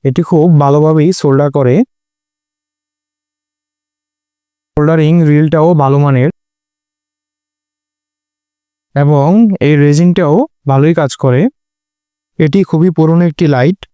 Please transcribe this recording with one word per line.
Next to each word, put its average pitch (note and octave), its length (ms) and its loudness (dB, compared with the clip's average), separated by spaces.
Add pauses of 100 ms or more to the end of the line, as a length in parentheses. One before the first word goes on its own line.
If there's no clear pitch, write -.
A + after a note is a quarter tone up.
এটি C3+ 180 -2
খুব E3 240 0 (120)
ভালোভাবেই D3+ 540 2
সোল্ডার C#3+ 380 0
করে। C3+ 240 -2 (3000)
সোল্ডারিং D#3 360 0 (140)
রিলটাও D3+ 480 2
ভালো C#3+ 240 0
মানের C#3 320 0 (2750)
এবং C#3+ 340 0 (320)
এই D3+ 160 2
রেজিনটাও D#3 600 0 (300)
ভালোই C#3+ 280 0
কাজ D3+ 220 -4
করে। C3 240 -2 (1000)
এটি D#3+ 240 0
খুবই E3+ 280 -2
পুরনো E3 340 0
একটি E3+ 220 -4
লাইট। C#3+ 320 -2 (160)